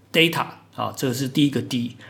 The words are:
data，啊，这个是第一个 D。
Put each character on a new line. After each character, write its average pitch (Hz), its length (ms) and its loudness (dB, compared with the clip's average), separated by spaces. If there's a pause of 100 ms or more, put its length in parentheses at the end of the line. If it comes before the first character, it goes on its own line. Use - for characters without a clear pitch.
(120)
data， 165 340 4 (300)
啊， 110 200 -4
这 139 140 0
个 120 40 -2
是 135 140 -2
第 143 180 4
一 143 40 4
个 127 120 -2
D。 120 340 -4 (140)